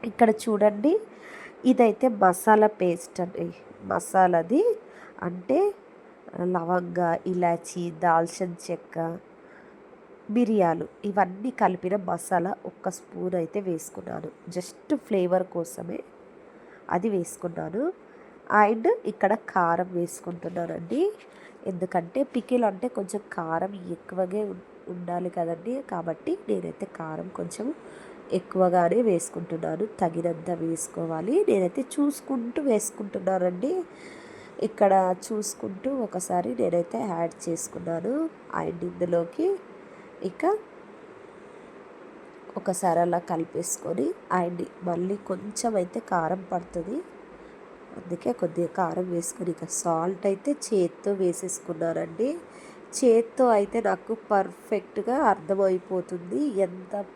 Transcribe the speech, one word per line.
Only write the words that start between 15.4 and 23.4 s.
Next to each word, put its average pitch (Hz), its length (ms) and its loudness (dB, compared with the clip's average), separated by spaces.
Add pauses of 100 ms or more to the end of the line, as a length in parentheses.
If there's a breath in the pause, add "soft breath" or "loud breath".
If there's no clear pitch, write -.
కోసమే 175 560 -6 (920 loud breath)
అది 180 180 0
వేసుకున్నాను. 175 840 -4 (720 loud breath)
And 226 240 4 (180)
ఇక్కడ 208 280 2
కారం 180 580 2
వేసుకుంటున్నానండి. 175 1200 -2 (540 loud breath)
ఎందుకంటే 180 560 -2
పికిల్ 247 420 0
అంటే 196 240 0
కొంచెం 202 320 -4 (120)
కారం 170 420 -2 (180)